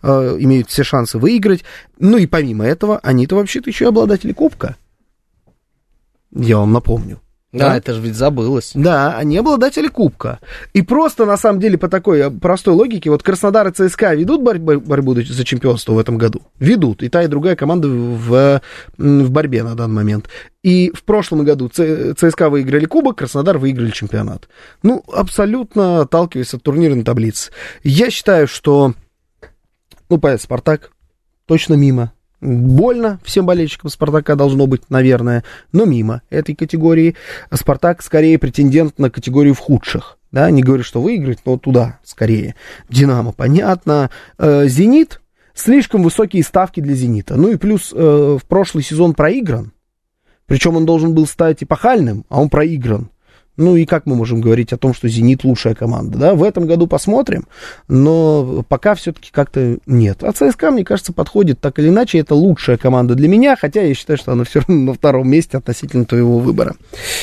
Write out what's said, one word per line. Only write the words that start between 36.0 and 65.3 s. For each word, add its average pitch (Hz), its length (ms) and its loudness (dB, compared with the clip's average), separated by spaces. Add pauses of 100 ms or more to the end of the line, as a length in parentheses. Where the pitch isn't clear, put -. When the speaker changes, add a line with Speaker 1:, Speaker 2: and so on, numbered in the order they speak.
Speaker 1:
этой 151 240 -4
категории. 165 600 0 (360)
"Спартак" 170 480 -2
скорее 160 380 2
претендент 143 640 0
на 131 100 0
категорию 139 440 0
в - 40 -4
худших. - 600 -4 (120)
Да, 143 220 0
не 135 100 4
говорю, 127 220 0
что - 180 -6
выиграть, 143 420 -4
но 127 140 -2
туда 120 460 -2
скорее. 113 500 -4 (340)
"Динамо", 123 440 0
понятно. 151 800 0 (280)
Э, 143 300 2
"Зенит", 214 520 2 (320)
слишком 220 520 2
высокие 175 400 0
ставки 185 340 -2
для 143 160 -4
"Зенита". 120 400 -2
Ну 175 160 2
и 214 60 0
плюс, 202 360 -2
э, 147 480 2
в - 60 -16
прошлый 175 380 -2
сезон 160 300 0
проигран. 151 580 -2 (720)
Причём 165 300 0
он 160 100 0
должен 165 280 2
был 156 120 4
стать 160 380 -2
эпохальным, 160 640 0
а - 120 -2
он 147 100 0
проигран. 123 600 -2 (500)
Ну 175 140 4
и 165 120 2
как 160 200 -2
мы 139 80 0
можем 113 260 -2
говорить 113 320 0
о 120 40 -2
том, 131 180 0
что - 140 -4
"Зенит" 120 340 2
лучшая 117 320 0
команда, 113 420 -4
да? 165 180 4
В 160 100 2
этом 196 240 0
году 170 180 2
посмотрим, - 640 -2 (400)
но 147 800 2
пока 208 260 0
всё-таки - 380 -10
как-то 135 520 -2
нет. 113 380 0
А 208 100 -2
Ц 277 200 2
С - 20 -10
К 330 140 -2
А, - 20 2
мне 233 140 0
кажется, - 280 -4
подходит 165 480 0
так 139 200 -4
или 151 80 2
иначе, 202 300 2
это 151 180 0
лучшая 160 400 2
команда 123 400 0
для 139 100 2
меня, 247 300 4
хотя 151 260 -2
я 156 120 2
считаю, 147 220 -4
что - 140 -8
она 120 140 0
всё 143 160 0
равно 151 240 2
на 131 100 -2
втором 131 340 0
месте 147 300 2